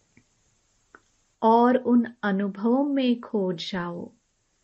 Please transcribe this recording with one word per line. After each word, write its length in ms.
और 360
उन 360
अनुभवों 600
में 360
खो 320
जाओ। 580